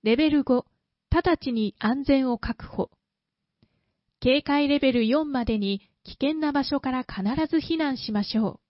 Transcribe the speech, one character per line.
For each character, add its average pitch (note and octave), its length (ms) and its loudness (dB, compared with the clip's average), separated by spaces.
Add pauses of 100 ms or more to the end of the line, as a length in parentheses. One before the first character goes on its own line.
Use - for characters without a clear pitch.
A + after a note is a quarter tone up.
レ A3 120 4
ベ D#4 140 4
ル C#4+ 140 2
五、 B3+ 220 0 (440)
直 E4+ 260 4
ち B3+ 160 -6
に G#3+ 280 -2
安 C4 240 -2
全 C4+ 260 4
を A#3 80 -2
確 - 260 -8
保。 - 260 -6 (1300)
警 C4 220 4
戒 C#4+ 260 0
レ C#4+ 100 2
ベ C4+ 140 2
ル A#3 140 2
四 D4 260 0
ま A#3+ 140 -4
で A3 120 0
に G3 220 -2 (240)
危 - 80 -20
険 D4 280 -2
な D4 120 0
場 C#4 100 0
所 C#4 180 -2
か C4 100 -6
ら B3+ 140 -4
必 - 180 -8 (240)
ず E4 100 -2
避 D#4+ 220 -2
難 C#4+ 180 -2
し - 160 -8
ま G#3 100 0
し - 160 -2
ょ G#3+ 100 0
う。 - 200 -10